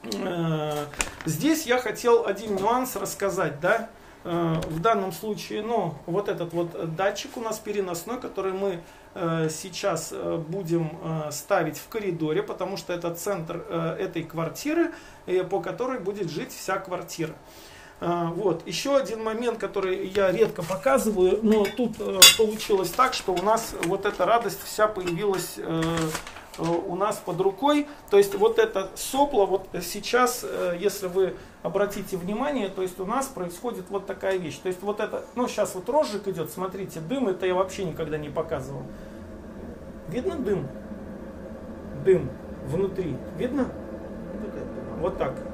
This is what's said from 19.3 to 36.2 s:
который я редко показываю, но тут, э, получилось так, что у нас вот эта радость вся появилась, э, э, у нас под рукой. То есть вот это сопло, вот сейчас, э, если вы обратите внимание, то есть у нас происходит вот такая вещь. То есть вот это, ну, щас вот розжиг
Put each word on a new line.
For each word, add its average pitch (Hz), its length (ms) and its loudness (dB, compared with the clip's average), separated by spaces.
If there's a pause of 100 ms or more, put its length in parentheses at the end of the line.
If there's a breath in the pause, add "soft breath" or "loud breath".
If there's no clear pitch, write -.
который 190 500 -2
я 190 240 4
редко 196 320 2
показываю, 196 760 4
но 214 240 8
тут, - 340 0
э, 196 200 -2 (180)
получилось 214 540 2
так, 262 220 4
что - 200 -2
у 175 80 0
нас 220 340 2 (100)
вот 190 200 0
эта 202 200 2
радость 208 380 2
вся - 240 2
появилась, 185 680 0
э, 165 260 0 (720 loud breath)
э, 165 60 -2
у 170 320 0
нас 208 280 0
под 170 180 -4
рукой. 294 460 4 (220 loud breath)
То 202 80 8
есть 202 180 8
вот 220 220 6
это 196 380 2
сопло, 269 500 4
вот 180 220 0 (160)
сейчас, 233 600 2
э, 180 360 0
если 190 280 0
вы 180 280 4 (260 loud breath)
обратите 196 560 0
внимание, 214 520 0
то 190 120 -4
есть 185 180 -2
у 185 60 -2
нас 254 220 0
происходит 185 640 -6
вот 196 180 -4
такая 190 300 0
вещь. 156 200 -4
То - 100 -4
есть 185 140 -2
вот 202 180 -2
это, 208 240 -2 (120)
ну, 247 120 0
щас - 280 0
вот 180 120 -6
розжиг 240 400 2